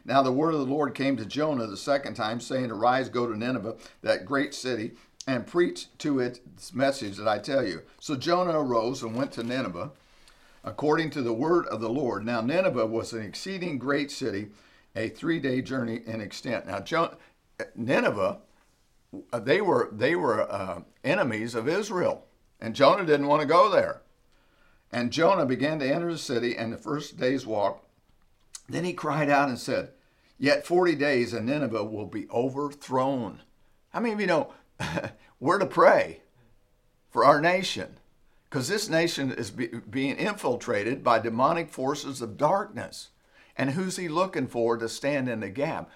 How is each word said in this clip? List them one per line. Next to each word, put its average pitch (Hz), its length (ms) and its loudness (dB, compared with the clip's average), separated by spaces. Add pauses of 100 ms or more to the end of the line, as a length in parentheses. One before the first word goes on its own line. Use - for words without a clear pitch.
"Now 131 200 4
the 127 80 2
word 156 240 2
of 143 60 0
the 127 40 0
Lord 139 300 0
came 135 220 0
to 110 100 -6
Jonah 131 400 -2
the 98 100 -10
second 113 380 -2
time, 117 240 -4
saying, 127 320 -4
'Arise, 120 360 2
go 120 200 -2
to 110 100 -4
Nineveh, 117 380 -4 (260)
that - 240 0
great 139 300 -2
city, 120 380 -4 (340)
and 120 180 -2
preach - 540 0
to 143 200 0
it 123 200 -4 (160)
this - 180 -20
message 117 440 0
that 104 100 -2
I 107 100 2
tell 135 260 0
you.' 85 200 -4 (160)
So 151 160 -6
Jonah 170 440 0
arose 123 440 0
and 113 120 -6
went 139 180 -2
to 117 100 -6
Nineveh, 117 480 -4 (720)
according 151 440 2
to 147 120 -6
the 117 120 0
word 156 340 2
of 113 140 -4
the 113 80 -2
Lord. 113 360 -2
Now 117 140 -2
Nineveh 123 460 2
was 110 260 -2
an 113 100 -6
exceeding 175 560 -8
great 143 320 -2
city, 104 380 -6 (480)
a 107 140 -4
three-day 135 520 -2
journey 117 440 -4
in 110 160 -6
extent." 104 460 -6
Now 98 120 -6
Jo-, 160 380 -2 (580)
Nineveh, 113 600 0 (960)
uh, 117 60 -2
they 135 200 2
were, 143 320 2
they 127 240 0
were, 127 340 0
uh, 92 340 -6 (200)
enemies 120 500 -2
of 117 140 -2
Israel, 180 580 -2 (360)
and 113 120 -6
Jonah 170 320 6
didn't 143 220 4
want 151 140 4
to 143 40 0
go 175 240 8
there. 92 340 2 (840)
"And 120 220 -2
Jonah 170 340 4
began 135 340 0
to 135 140 0
enter 170 200 -2
the 156 40 -6
city, 120 380 -2
and 113 160 -4
the 104 60 -8
first - 400 -6
day's 131 280 0
walk, 101 380 0 (840)
then 147 160 -2
he 180 80 -2
cried 147 360 0
out 143 200 6
and 120 100 -4
said, - 320 -4 (460)
'Yet 143 280 2
forty 175 300 4
days 131 380 2
and 110 120 -4
Nineveh 120 380 -2
will 107 220 -8
be 98 240 -10
overthrown.'" 131 1120 -2 (480)
How 170 100 -6
many 226 140 0
of 214 80 -2
you 190 60 0
know 170 260 2 (260)
<laughs> - 640 -8
we're 170 180 4
to 185 60 2
pray 165 560 6 (880)
for 117 160 4
our 147 160 8
nation? 180 560 0 (540)
'Cause 127 160 -4
this 208 200 -2
nation 160 440 0
is 104 180 -6
be-, 117 220 -6 (180)
being 135 260 -2
infiltrated 131 880 -2
by 120 140 6
demonic 131 540 0
forces 139 500 -4
of 107 160 -10
darkness. 151 720 -2 (480)
And 135 140 0
who's 185 260 -2
he 185 100 -4
looking 165 380 0
for 117 320 2
to 113 100 -2
stand 135 400 -2
in 113 120 -2
the 101 100 -6
gap? 110 460 -4